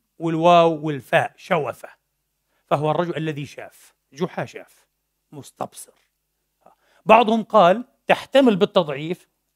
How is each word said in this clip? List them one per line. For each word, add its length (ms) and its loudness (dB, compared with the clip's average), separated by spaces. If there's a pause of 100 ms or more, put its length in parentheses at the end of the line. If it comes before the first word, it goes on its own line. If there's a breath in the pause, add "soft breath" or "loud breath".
(180)
والواو 680 2
والفاء، 500 -2
شوفة. 520 -6 (800)
فهو 240 -2
الرجل 260 -4
الذي 300 -8
شاف، 480 -20 (180)
جحا 320 -10
شاف، 420 -20 (460)
مستبصر. 600 -16 (1120 soft breath)
بعضهم 360 4
قال 420 2 (220)
تحتمل 500 2
بالتضعيف 720 -4 (280)